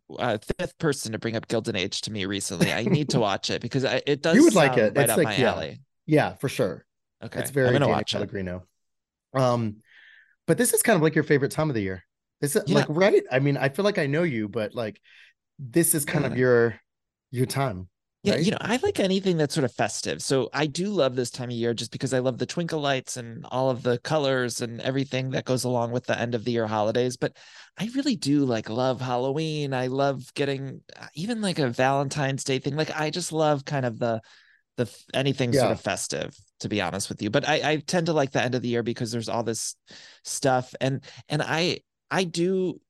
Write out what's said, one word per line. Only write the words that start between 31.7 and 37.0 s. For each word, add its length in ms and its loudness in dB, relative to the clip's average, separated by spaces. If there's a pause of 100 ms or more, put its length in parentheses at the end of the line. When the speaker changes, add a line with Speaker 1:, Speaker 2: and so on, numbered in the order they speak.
Speaker 1:
Day 160 0
thing. 160 -4
Like, 160 -2
I 200 -4
just 200 -6
love 340 2
kind 200 -2
of 120 -4
the, 240 0 (560)
the 60 2
f-, 300 -14
anything 400 0
sort 120 4
Speaker 2:
Yeah. 60 4
Speaker 1:
of 100 -4
festive, 540 -4 (240)
to 100 -6
be 100 0
honest 300 -2